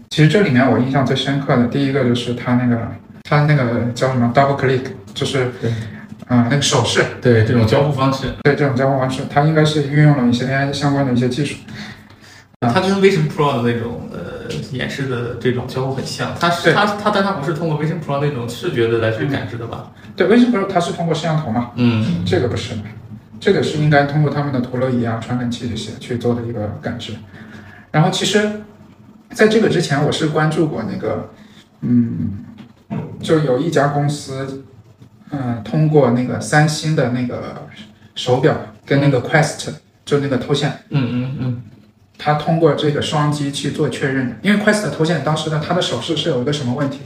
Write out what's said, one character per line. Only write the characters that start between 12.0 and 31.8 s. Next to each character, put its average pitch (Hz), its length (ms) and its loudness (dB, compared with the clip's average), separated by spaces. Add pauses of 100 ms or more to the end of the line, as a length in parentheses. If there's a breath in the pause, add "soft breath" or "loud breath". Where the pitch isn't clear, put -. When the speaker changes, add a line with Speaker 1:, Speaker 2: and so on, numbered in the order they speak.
Speaker 2:
它 123 200 2
跟 190 100 2 (100)
Vision 185 300 4
Pro 135 320 0
的 120 100 2
那 110 80 -4
种， - 320 -8
呃， - 400 -10 (200)
演 131 160 -6
示 131 200 -6
的 120 320 -6
这 123 120 2
种 120 140 -4
交 131 200 -4
互 135 80 -4
很 - 100 -6
像， - 340 -6
它 170 120 0
是， - 140 -2
Speaker 1:
对。 160 100 4
Speaker 2:
它， - 100 2 (180)
它， 208 80 0
但 202 140 2
它 196 80 0
不 143 120 -6
是 160 120 -2
通 165 120 -4
过 151 140 -2
Vision 160 220 -2
Pro 143 160 -2
那 147 120 0
种 120 160 -6
视 117 240 -6
觉 117 160 2
的 117 100 2
来 113 180 0
去 147 100 -2
感 - 220 -2
知 117 80 -10
的 117 100 -8
吧？ - 240 -12 (140 loud breath)
Speaker 1:
嗯。 - 120 -20
对， 180 120 2
Vision 240 240 6
Pro 196 140 -2
它 - 120 -2
是 180 140 0
通 170 140 -4
过 160 80 0
摄 - 80 -2
像 156 200 0
头 117 80 -6
嘛。 117 260 -2
Speaker 2:
嗯。 120 500 2
Speaker 1:
这 - 120 2
个 123 100 0
不 - 80 -4
是， - 180 -6 (640)
这 202 120 4
个 160 100 2
是 123 160 -2
应 151 100 2
该 143 160 6
通 151 180 0
过 143 80 2
他 147 120 -2
们 143 100 -4
的 131 80 0
陀 123 180 -4
螺 131 120 0
仪 120 140 0
啊、 113 160 -2
传 123 180 -4
感 123 120 -2
器 120 180 -6
这 101 80 -4
些 - 220 -8
去 120 200 -6
做 120 160 0
的 117 80 -4
一 117 100 -6
个 104 140 -4 (160)
感 - 160 -6
知。 - 140 -12 (800 loud breath)
然 151 120 4
后 180 80 4
其 - 140 -2
实 208 240 2 (840)
在 214 160 4
这 226 120 4
个 185 80 4
之 160 140 2
前， 143 200 0
我 135 80 2
是 156 180 -2
关 156 220 2
注 170 180 2
过 110 220 -4
那 - 60 -6
个， - 340 -6 (520 loud breath)